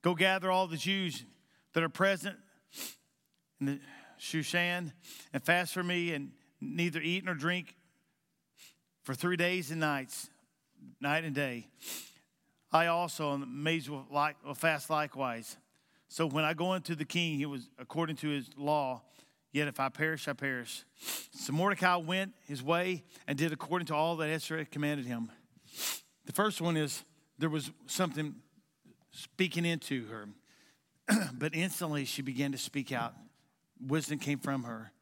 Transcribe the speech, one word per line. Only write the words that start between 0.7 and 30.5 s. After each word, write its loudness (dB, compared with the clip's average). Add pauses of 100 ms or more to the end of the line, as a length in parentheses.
Jews -2 (500)
that 4
are 2
present 2 (1200)
in 0
the -2 (400)
Shushan 0 (380)
and -4
fast 4
for 0
me, 2
and -4 (280)
neither 0
eat 0
nor 0
drink -2 (1300)
for -6
three 0
days 0
and -4
nights, -2 (680)
night 2
and -4
day. -2 (1040)
I 8
also 0
am -4
made 2
will -8
like, 2
will -8
fast 0
likewise. -2 (520)
So 2
when 2
I 4
go 2
unto -2
the -4
king, 2
it 0
was -8
according -2
to -2
his -2
law. 0 (480)
Yet 2
if -6
I 2
perish, 0
I -2
perish." -4 (500)
So -4
Mordecai 4
went 0 (140)
his -6
way 2 (240)
and 0
did 2
according 0
to 0
all 2
that 0
Esther -2
had -6
commanded 0
him. -4 (960)
The -10
first 2
one 2
is 0 (360)
there 2
was -2 (160)
something -2 (760)
speaking 0
into 0
her, -10 (800)